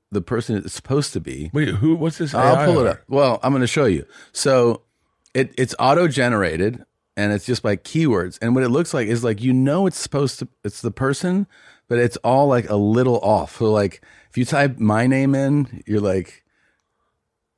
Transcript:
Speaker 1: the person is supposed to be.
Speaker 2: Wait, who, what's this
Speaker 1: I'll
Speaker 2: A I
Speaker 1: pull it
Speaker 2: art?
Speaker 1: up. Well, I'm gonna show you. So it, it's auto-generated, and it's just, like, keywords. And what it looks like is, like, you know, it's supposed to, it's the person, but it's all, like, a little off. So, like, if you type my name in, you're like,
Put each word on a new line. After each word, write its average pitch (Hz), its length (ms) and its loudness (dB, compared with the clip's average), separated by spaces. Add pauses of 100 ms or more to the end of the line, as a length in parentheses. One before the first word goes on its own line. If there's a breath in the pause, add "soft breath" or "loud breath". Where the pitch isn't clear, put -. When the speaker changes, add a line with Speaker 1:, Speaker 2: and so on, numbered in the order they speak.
(100)
Speaker 1:
the 104 120 -4
person 113 340 -4
is 98 160 -6
supposed - 400 -4
to 92 80 -6
be. 71 320 -10
Speaker 2:
Wait, 147 160 -2
who, 147 260 0
what's 156 240 -4
this 156 160 -6
Speaker 1:
I'll 123 200 4
Speaker 2:
A 131 60 2
I 151 60 2
Speaker 1:
pull 165 140 4
it 120 60 2
Speaker 2:
art? 92 120 -2
Speaker 1:
up. - 100 -20
Well, 135 340 2
I'm 131 100 0
gonna 127 140 0
show 143 200 0
you. 87 180 2 (280 loud breath)
So 123 500 2 (520)
it, 123 220 0
it's 123 220 -2
auto-generated, 120 1040 0 (320)
and 104 160 0
it's 104 140 -4
just, 123 180 -2
like, 104 200 -2
keywords. 110 580 -2
And 117 120 2
what 131 100 2
it 123 60 0
looks 165 220 0
like 123 160 -2
is, 117 160 -2
like, 110 180 -2
you 127 100 2
know, 139 340 2
it's - 120 -4
supposed - 420 -4
to, 131 80 -10 (160)
it's - 180 -10
the 117 80 -4
person, 180 560 -2 (420 soft breath)
but 120 100 0
it's 120 200 0
all, 131 300 2
like, 123 200 0
a 104 80 0
little 113 440 2
off. 98 380 0
So, 110 140 2
like, 104 300 0 (260 soft breath)
if - 100 -10
you 127 60 0
type 143 340 0
my 110 280 2
name 135 280 2
in, 139 520 -2
you're 107 140 -2
like, 95 440 -4 (1120)